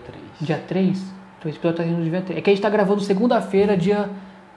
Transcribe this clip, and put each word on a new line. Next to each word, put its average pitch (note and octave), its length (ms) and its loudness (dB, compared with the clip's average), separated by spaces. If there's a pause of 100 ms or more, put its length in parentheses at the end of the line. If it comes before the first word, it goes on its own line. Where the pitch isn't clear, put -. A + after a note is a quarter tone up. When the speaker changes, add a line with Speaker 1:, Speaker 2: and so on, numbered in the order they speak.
Speaker 1:
três. - 200 -16 (180)
Speaker 2:
Dia D3+ 260 -2
três? F#3 320 0 (380)
Então D#3+ 120 -8
esse D3 100 -8
episódio E3 180 0
tá E3+ 60 -2
saindo E3+ 200 -2
dia E3+ 180 -2
três. F3+ 180 -6
É - 20 -4
que - 80 2
a G3 40 8
gente G3 80 0
tá G#3+ 80 2
gravando G3+ 300 2
segunda-feira, G3+ 760 2
dia G3+ 320 2 (480)